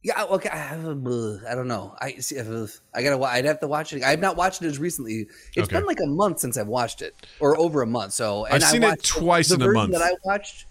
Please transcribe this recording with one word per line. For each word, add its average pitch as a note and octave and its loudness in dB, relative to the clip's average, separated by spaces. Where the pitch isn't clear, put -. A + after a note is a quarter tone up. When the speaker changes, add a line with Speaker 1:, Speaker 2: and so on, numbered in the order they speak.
Speaker 1:
yeah, G#3+ 0
okay. F#3+ 0
I D#3+ -6
have D#3 -8
a, A#2+ -4
I B2 -4
don't B2+ -4
know. G2 -6
I C3 -6
see. C3 -8
I A2+ -8
gotta C#3 4
wa-, C3 0
I'd B2 0
have D3+ 0
to D3+ -2
watch D3+ -4
it. C3+ -6
I've D3 4
not F#3+ 0
watched F#3 0
it E3 -4
as C#3+ -4
recently. A2+ -6
It's E3+ 0
Speaker 2:
Okay. - -2
Speaker 1:
been, G#3 0
like, D#4+ -2
a D#3 0
month E3+ 0
since B2 -4
I've G#2+ -4
watched A#2 -2
it, D#2+ -12
or D3+ 4
over D#3 2
a A2+ 0
month. A2 -2
So, G#2+ -2
and A2 2
Speaker 2:
I've - 6
Speaker 1:
I D3+ 6
Speaker 2:
seen A#3 4
it A3 6
Speaker 1:
watched E3+ 0
Speaker 2:
twice E3 4
Speaker 1:
the F3+ 6
Speaker 2:
in C3 2
a - 6
Speaker 1:
version G#3 6
Speaker 2:
month. G#2+ 4
Speaker 1:
that E3 2
I F3 4
watched G3+ -4